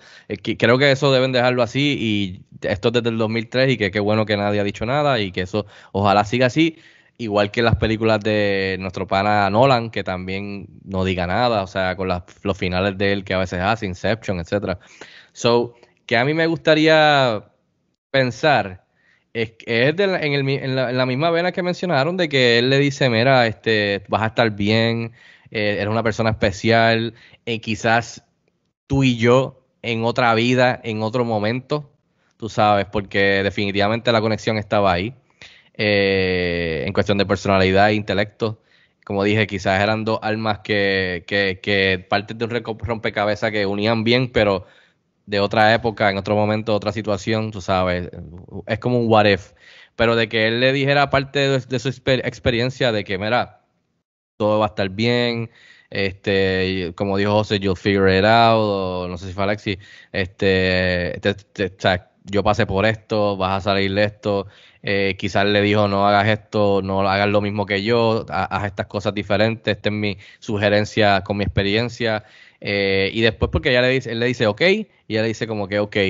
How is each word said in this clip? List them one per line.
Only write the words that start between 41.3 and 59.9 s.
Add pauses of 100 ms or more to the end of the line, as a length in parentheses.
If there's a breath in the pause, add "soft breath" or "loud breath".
que (100)
partes
de
un
reco-,
rompecabezas
que
unían
bien,
pero (600 soft breath)
de
otra
época,
en
otro
momento,
otra
situación,
tú
sabes, (580)
es
como
un
what
if. (420 loud breath)
Pero
de
que
él
le
dijera
parte
de,
de
su
exper-,
experiencia
de
que,
"Mira, (760)
todo
va
a
estar
bien", (420 soft breath)
este, (220)
y
como
dijo
José,
"You'll
figure
it
out",
o
no
sé
si
fue
Alexis, (360 loud breath)